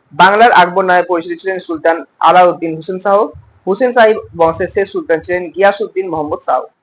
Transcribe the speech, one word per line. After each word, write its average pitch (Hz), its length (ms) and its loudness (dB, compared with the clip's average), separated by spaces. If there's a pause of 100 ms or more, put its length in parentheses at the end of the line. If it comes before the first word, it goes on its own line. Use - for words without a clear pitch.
(140)
বাংলার 208 380 4
আকবর 180 340 0
নামে 180 180 2
পরিচিত 175 380 -6
ছিলেন 190 180 -6
সুলতান 165 440 -4 (160)
আলাউদ্দিন 170 560 2
হুসেন 185 240 -10
শাহ। 202 260 2 (420)
হুসেন 240 260 -2
শাহী 220 200 4 (240)
বংশের 165 300 0
শেষ 196 240 -4
সুলতান 160 280 -2
ছিলেন 180 300 -6
গিয়াসউদ্দিন 190 600 -2
মোহাম্মদ 160 300 -6
শাহ। 131 240 -4 (200)